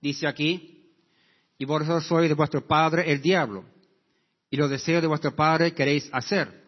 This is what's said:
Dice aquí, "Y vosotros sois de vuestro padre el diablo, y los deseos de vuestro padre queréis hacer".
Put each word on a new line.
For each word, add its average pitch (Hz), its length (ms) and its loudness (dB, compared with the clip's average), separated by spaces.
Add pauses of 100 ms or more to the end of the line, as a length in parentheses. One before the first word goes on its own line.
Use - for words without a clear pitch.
Dice 143 240 -4
aquí, 151 640 -4 (640)
"Y - 60 -6
vosotros 151 420 -2
sois 165 220 2
de 151 80 2
vuestro 147 320 -2
padre 160 420 2
el 143 120 0
diablo, 135 420 0 (880)
y 127 60 -4
los 143 120 2
deseos 165 320 0
de 165 60 0
vuestro 147 260 -2
padre 160 400 2
queréis 143 380 0
hacer". 131 560 -4